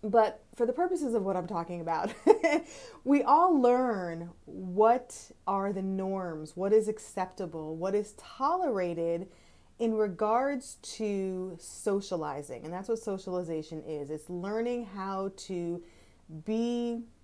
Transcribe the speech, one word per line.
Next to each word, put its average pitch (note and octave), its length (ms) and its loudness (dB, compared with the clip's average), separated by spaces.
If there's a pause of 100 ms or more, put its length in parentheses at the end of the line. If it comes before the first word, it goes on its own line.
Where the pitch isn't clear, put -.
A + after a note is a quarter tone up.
But G#3+ 400 4 (140)
for A#3+ 100 2
the A#3+ 60 2
purposes D#4+ 420 0
of G#3+ 100 2
what F#3+ 120 0
I'm F3+ 120 -2
talking F3 340 -6
about, E3 320 -2 (460)
<laughs> - 440 -14
we C#4 180 4
all D#4+ 380 6
learn G#3 680 2 (160)
what G3 880 2 (140)
are G3 280 0
the F#3+ 80 -4
norms, F#3+ 760 -4
what F#3+ 160 0
is G#3+ 160 8
acceptable, F3 880 -6
what F#3 180 -2
is G#3 240 -2
tolerated F#3+ 1080 0 (520)
in A3+ 160 2
regards A3 840 0
to F#3+ 760 -4
socializing. D3+ 1040 -4
And D#3+ 100 -8
that's F#3+ 160 -8
what A3+ 100 0
socialization F3+ 840 -6
is. D3 260 -8
It's D3+ 200 -8
learning A3 560 -4
how G3 520 -6
to F3 440 -6 (640)
be A#3 580 -2 (200)